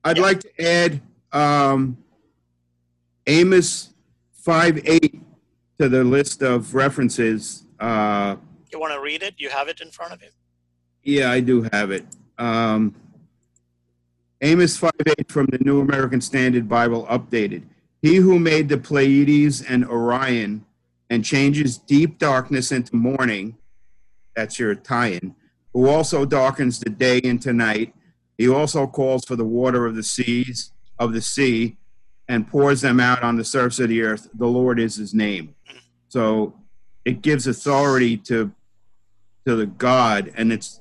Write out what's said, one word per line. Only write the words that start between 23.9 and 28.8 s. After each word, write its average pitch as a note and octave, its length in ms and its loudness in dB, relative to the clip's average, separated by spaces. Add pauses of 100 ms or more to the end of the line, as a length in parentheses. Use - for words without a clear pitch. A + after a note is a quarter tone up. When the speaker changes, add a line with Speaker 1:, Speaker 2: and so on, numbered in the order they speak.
Speaker 1:
that's A2 240 -8
your G#2+ 160 -2
tie-in, F#2+ 580 -4 (400)
"who B2+ 140 4
also D3 380 2
darkens C3 540 0
the A2+ 120 -6
day B2 320 2
into B2 300 -2
night. A2+ 420 -2 (420)
He A#2 100 2
also C#3+ 380 0